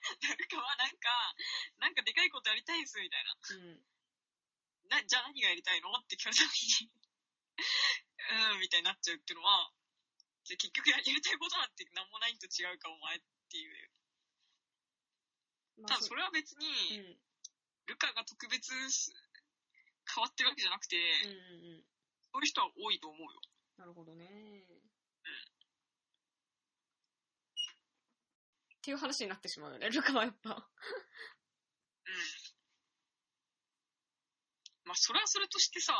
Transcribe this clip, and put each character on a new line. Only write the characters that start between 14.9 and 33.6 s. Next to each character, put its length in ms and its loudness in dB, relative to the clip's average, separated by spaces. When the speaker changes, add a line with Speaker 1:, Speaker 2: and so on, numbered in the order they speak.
Speaker 2:
ま 60 -18
あ、 40 -6
Speaker 1:
た 60 2
だ 80 0
そ 140 -2
れ 60 0
は 100 0
別 240 -2
に、 420 -4
Speaker 2:
う 40 -12
ん。 200 -20
Speaker 1:
ル 100 -10
カ 160 0
が 120 -6
特 240 -14
別 420 -4
す、 220 0
変 100 -2
わ 60 2
っ 60 -20
て 80 2
る 60 6
わ 80 2
け 60 -6
じ 40 2
ゃ 40 0
な 100 -4
く 60 -12
て、 360 2
Speaker 2:
う 60 -4
ん 20 -10
う 40 -10
ん 20 -14
う 420 -18
ん。 80 -20
Speaker 1:
そ 80 -4
う 20 -2
い 40 6
う 0 -
人 160 2
は 140 0
多 140 -2
い 80 0
と 100 -12
思 80 -16
う 160 -14
よ。 80 -20
Speaker 2:
な 80 -20
る 80 -18
ほ 120 -20
ど 120 -20
ね。 100 -18
Speaker 1:
う 1040 -20
ん。 140 -12
Speaker 2:
っ 1200 -14
て 100 -6
い 40 -2
う 20 -2
話 240 -2
に 80 -4
な 80 -8
っ 40 -18
て 80 -12
し 120 -6
ま 80 -10
う 40 -10
よ 60 -12
ね、 120 0
ル 120 2
カ 120 4
は 100 6
や 60 0
っ 100 -14
ぱ。 100 -8
Speaker 1:
う 40 -6
ん。 120 -14